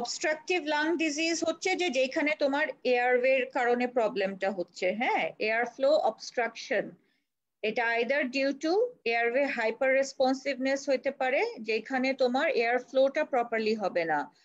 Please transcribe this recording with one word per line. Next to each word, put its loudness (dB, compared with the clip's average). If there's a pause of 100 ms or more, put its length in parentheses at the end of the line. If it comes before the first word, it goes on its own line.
obstructive -2 (140)
lung 0 (160)
disease 0 (120)
হচ্ছে -4 (100)
যে 0 (100)
যেখানে 0 (120)
তোমার 0 (260)
এয়ারওয়ের 4 (140)
কারণে 2 (100)
প্রবলেমটা 0 (100)
হচ্ছে, -6 (140)
হ্যাঁ, 0 (220)
এয়ারফ্লো 0 (200)
obstruction। -4 (800)
এটা -2 (140)
either 0 (160)
due 2 (120)
to 2 (440)
airway 2 (120)
hyperresponsiveness 0 (100)
হইতে 0 (100)
পারে, 2 (300)
যেখানে -2 (140)
তোমার 2 (140)
এয়ারফ্লোটা 2 (100)
properly 0
হবে 0
না। 2 (240)